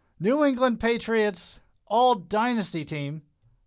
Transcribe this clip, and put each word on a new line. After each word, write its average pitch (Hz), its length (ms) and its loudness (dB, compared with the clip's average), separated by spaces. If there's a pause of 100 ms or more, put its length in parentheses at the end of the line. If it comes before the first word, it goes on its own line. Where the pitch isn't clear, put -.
(200)
New 262 240 2
England 254 380 2
Patriots 226 800 -2 (240)
All 247 280 4
Dynasty 208 680 -2
Team. 147 380 -6 (460)